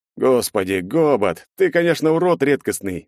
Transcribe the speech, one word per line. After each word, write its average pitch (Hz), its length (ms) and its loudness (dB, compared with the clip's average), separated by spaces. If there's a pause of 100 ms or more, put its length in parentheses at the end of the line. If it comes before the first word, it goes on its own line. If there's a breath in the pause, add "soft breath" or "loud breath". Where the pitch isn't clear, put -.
(200)
"Господи, 101 640 0
Гобот, 104 720 0
ты, 185 160 0
конечно, 165 400 0
урод 170 320 0
редкостный, 101 640 -2